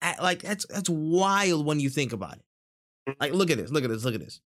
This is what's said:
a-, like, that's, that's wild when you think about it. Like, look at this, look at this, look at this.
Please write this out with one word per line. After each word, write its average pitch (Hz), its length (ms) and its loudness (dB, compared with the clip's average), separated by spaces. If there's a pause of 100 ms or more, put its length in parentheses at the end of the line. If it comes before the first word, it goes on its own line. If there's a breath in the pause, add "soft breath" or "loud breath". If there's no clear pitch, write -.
a-, 170 200 -2
like, 180 200 0
that's, 202 240 -4
that's 190 240 -4
wild 175 760 4
when 151 140 2
you 139 80 2
think 131 240 0
about 95 240 -8
it. - 840 -14
Like, 139 120 0
look 185 180 2
at 139 60 4
this, 104 140 -4
look 143 140 2
at 117 60 0
this, 113 140 -4
look 123 100 0
at 110 60 -6
this. - 260 -16